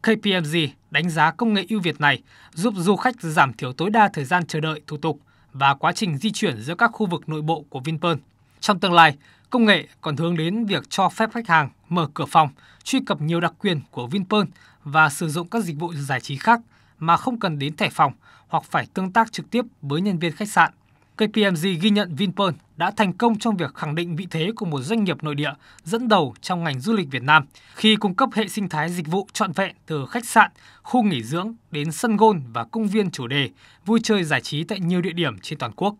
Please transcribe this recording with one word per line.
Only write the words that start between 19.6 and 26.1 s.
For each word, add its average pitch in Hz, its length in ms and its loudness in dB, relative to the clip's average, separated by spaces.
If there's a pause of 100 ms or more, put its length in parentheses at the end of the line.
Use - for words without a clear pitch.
với 147 180 -4
nhân 190 180 -2
viên 160 140 -2
khách 208 160 -8
sạn. 170 240 4 (440)
K - 20 -18
P 214 180 0
M 202 180 4
G 160 120 -2 (140)
ghi 208 100 4
nhận 202 240 0
Vinpearl 185 380 -2 (240)
đã 175 140 -2
thành 196 220 0
công 226 260 0
trong 214 180 -2
việc 170 180 -4
khẳng 151 200 -6
định 175 220 -4
vị 180 140 -8
thế 165 260 -2
của 202 100 -6
một 143 140 -4
doanh 208 240 0
nghiệp 175 180 -2
nội 151 120 -4
địa 147 160 -2 (340)
dẫn 226 240 -4
đầu 160 320 4